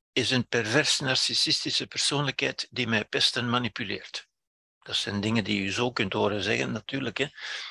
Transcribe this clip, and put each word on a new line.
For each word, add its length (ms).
is 180
een 180
pervers 500
narcissistische 880
persoonlijkheid 840
die 160
mij 180
pest 320
en 140
manipuleert. 800
Dat 180
zijn 240
dingen 240
die 160
u 120
zo 200
kunt 200
horen 300
zeggen, 300
natuurlijk, 460
hè. 80